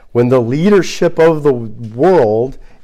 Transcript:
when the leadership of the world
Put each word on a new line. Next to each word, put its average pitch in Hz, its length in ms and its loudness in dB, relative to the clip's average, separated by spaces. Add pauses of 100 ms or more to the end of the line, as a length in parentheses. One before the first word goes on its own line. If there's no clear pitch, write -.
(120)
when 123 160 0
the 127 120 2
leadership 165 800 0
of 160 240 2
the 147 100 2
world 117 1040 -2 (260)